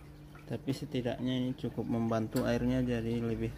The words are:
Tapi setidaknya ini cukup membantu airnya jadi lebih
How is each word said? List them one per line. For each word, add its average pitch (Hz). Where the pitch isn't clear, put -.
Tapi -
setidaknya 127
ini 127
cukup 117
membantu 117
airnya 123
jadi 117
lebih 113